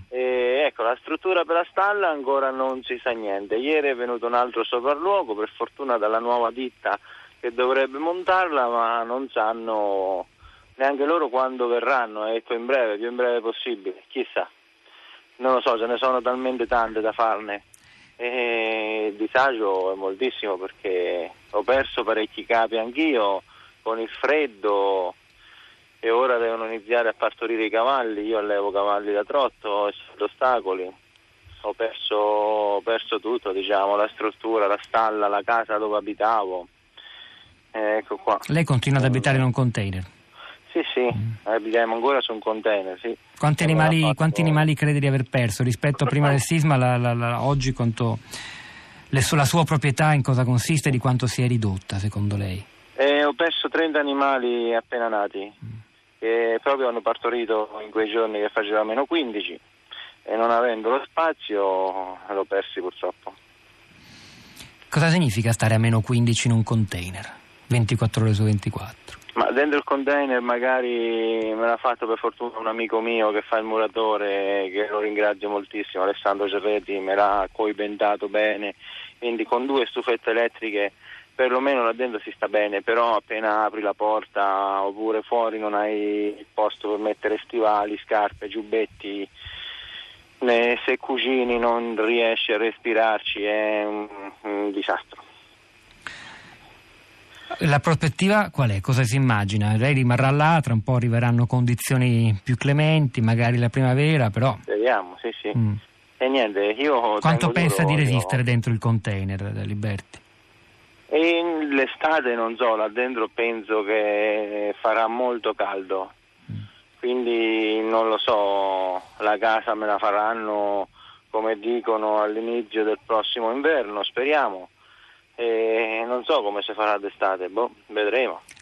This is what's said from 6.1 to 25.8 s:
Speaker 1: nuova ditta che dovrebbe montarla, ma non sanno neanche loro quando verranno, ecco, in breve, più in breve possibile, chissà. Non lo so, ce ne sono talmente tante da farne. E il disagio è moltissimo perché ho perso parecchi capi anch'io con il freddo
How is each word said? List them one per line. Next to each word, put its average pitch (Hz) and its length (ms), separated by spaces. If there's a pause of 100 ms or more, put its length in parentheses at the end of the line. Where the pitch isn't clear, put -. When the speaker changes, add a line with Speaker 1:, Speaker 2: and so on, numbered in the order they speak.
Speaker 1:
nuova 117 320
ditta 117 440 (440)
che 120 120
dovrebbe 131 460
montarla, 170 680
ma 117 340
non 123 300
sanno 107 920 (500)
neanche 135 280
loro 156 240
quando 127 380
verranno, 117 600
ecco, 113 280
in 117 100
breve, 120 340
più 120 100
in 123 80
breve 120 240
possibile, 107 680
chissà. - 420 (920)
Non 127 160
lo 120 60
so, 120 160
ce 113 100
ne 120 120
sono 127 240
talmente 127 460
tante 113 320
da 107 120
farne. 104 520 (500)
E 113 960
il 101 60
disagio 107 760
è 95 40
moltissimo 98 600
perché 90 720 (200)
ho 104 140
perso 127 400
parecchi 110 420
capi 113 300
anch'io 113 680 (380)
con 113 200
il 113 80
freddo 101 1040 (840)